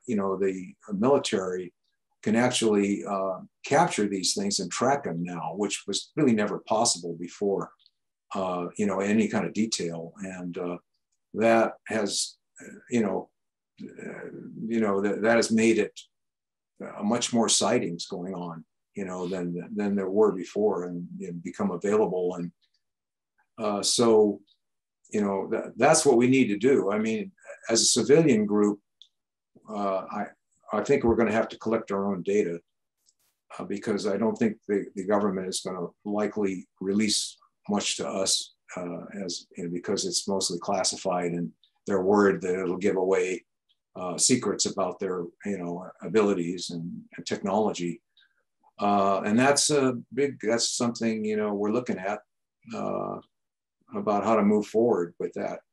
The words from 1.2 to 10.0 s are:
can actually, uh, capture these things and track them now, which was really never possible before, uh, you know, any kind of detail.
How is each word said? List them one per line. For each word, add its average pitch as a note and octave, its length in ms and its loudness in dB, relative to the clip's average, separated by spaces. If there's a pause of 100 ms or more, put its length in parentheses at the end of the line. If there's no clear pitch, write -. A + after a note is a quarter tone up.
can G#2+ 120 2
actually, A2 680 2
uh, F#2+ 340 -4 (260)
capture - 440 2
these F#2+ 260 -2
things G2+ 240 -2
and F2 120 -6
track C3+ 340 0
them E2+ 180 -4
now, E2+ 320 -8
which G2+ 320 -4
was - 300 -6
really C#3+ 160 4
never G#2 280 0
possible F2+ 600 -2
before, F#2+ 500 -2 (640)
uh, F2+ 320 -4 (100)
you G#2+ 100 0
know, F#2+ 120 0
any G#2 300 4
kind G2 180 0
of - 60 -6
detail. E2+ 680 -4